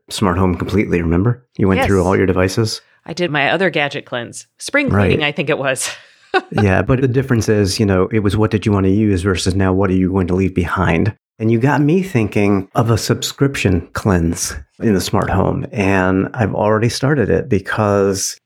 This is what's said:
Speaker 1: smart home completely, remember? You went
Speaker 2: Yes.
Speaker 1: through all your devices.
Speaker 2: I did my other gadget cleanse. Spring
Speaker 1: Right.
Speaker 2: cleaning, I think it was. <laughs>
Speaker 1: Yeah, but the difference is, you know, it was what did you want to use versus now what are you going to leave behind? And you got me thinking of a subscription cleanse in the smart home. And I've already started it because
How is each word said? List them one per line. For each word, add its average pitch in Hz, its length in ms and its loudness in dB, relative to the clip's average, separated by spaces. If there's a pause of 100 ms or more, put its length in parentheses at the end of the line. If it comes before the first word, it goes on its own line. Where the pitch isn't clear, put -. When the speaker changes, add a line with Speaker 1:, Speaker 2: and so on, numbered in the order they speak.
Speaker 1:
smart 90 300 0
home 92 160 2
completely, 90 480 -2
remember? 87 420 0 (140)
You 101 100 0
went 95 120 2
Speaker 2:
Yes. - 80 0
Speaker 1:
through 95 160 2
all 92 120 2
your 101 120 2
devices. 95 540 -2 (260)
Speaker 2:
I 160 60 -12
did 170 180 -4
my 139 180 0
other 170 220 0
gadget 143 340 -4
cleanse. 117 400 -10 (140)
Spring 277 300 -2
Speaker 1:
Right. 101 180 2
Speaker 2:
cleaning, 90 180 0
I 147 60 -2
think 147 180 -4
it 156 80 0
was. 135 320 -4 (440)
<laughs> 370 180 -2
Speaker 1:
Yeah, 95 300 2
but 123 200 0
the 135 80 2
difference 123 400 0
is, 104 280 2
you 110 80 2
know, 95 240 2
it 113 100 0
was 101 180 0
what 107 140 0
did 104 140 -2
you 113 60 2
want 95 140 2
to 95 60 2
use 101 300 2
versus 92 320 0
now 95 200 2
what 98 160 2
are 92 60 2
you 92 140 2
going 92 180 0
to 90 60 -2
leave 92 220 0
behind? 85 580 0 (260)
And 113 120 0
you 117 80 2
got 135 220 2
me 165 220 2
thinking 101 720 0
of 117 140 2
a 113 80 4
subscription 117 960 -2
cleanse 85 600 -2 (240)
in 107 140 0
the 90 80 2
smart 92 280 -2
home. 90 440 0
And 95 640 0
I've 113 180 -2
already 107 340 2
started 131 420 0
it 90 200 0
because 101 960 0